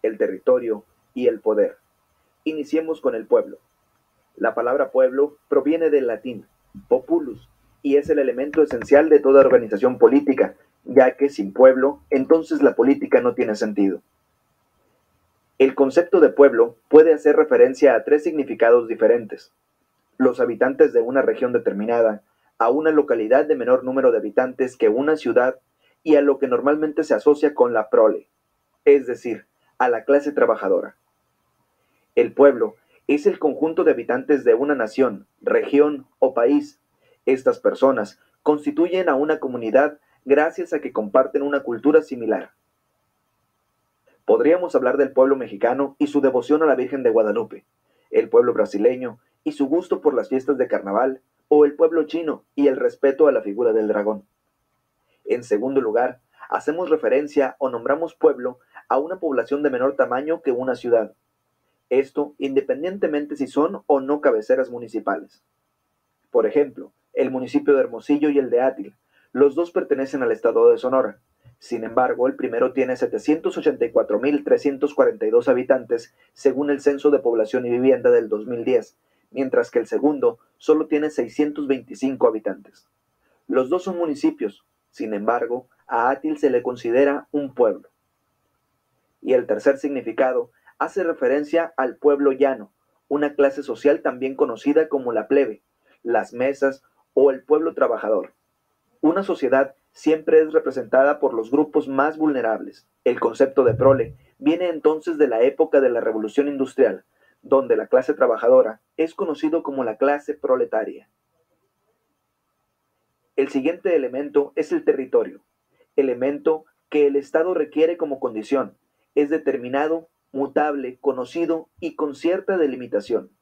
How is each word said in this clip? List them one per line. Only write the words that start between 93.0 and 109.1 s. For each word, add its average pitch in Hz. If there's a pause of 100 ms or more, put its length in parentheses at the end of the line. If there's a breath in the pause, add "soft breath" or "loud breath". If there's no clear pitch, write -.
una 147
clase 139
social 131
también 131
conocida 143
como 127
la 107
plebe, 135 (400)
las 113
mesas 135 (320)
o 139
el 135
pueblo 156
trabajador. 110 (680)
Una 170
sociedad 139 (180)
siempre 156
es 156
representada 131
por 123
los 113
grupos 147
más 139
vulnerables. 131 (160)
El 123
concepto 135
de 117
prole 131 (220 soft breath)
viene 170
entonces 156
de 147
la 113
época 139
de 127
la 117
Revolución 110
Industrial, 131 (380)
donde 131
la 107
clase 135
trabajadora 117 (160)
es 160